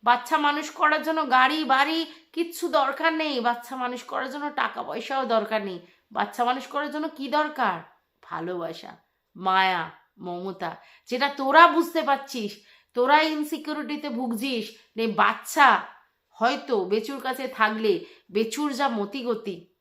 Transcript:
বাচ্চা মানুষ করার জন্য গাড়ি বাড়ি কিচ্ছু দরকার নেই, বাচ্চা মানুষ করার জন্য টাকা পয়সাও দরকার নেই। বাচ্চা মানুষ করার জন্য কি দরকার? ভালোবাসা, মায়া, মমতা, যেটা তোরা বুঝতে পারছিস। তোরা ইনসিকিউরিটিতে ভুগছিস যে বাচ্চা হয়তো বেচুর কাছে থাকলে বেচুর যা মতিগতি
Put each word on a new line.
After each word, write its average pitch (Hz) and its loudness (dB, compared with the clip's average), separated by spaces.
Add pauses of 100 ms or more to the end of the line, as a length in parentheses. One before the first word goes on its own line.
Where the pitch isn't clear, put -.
বাচ্চা 247 2
মানুষ 294 0
করার 302 2
জন্য 311 0
গাড়ি 277 4
বাড়ি 285 2 (280)
কিচ্ছু 339 -4
দরকার 294 0
নেই, 302 -2
বাচ্চা 240 -2
মানুষ 247 -6
করার - -6
জন্য 294 -6
টাকা 233 -2
পয়সাও 262 -4
দরকার 220 0
নেই। 180 -8 (320)
বাচ্চা 208 -2
মানুষ 254 -2
করার 294 -6
জন্য 302 -6
কি 277 -10
দরকার? 262 -2 (400)
ভালোবাসা, 165 -10 (380)
মায়া, 185 2 (260)
মমতা, 180 -8 (320)
যেটা 254 0
তোরা 285 8
বুঝতে 330 2
পারছিস। 262 -2 (360)
তোরা 277 6
ইনসিকিউরিটিতে 302 -4
ভুগছিস 233 -4 (180)
যে 226 0
বাচ্চা 220 4 (460)
হয়তো 240 0
বেচুর 220 -2
কাছে 262 -6
থাকলে 220 2 (260)
বেচুর 226 0
যা 277 0
মতিগতি 220 -4 (120)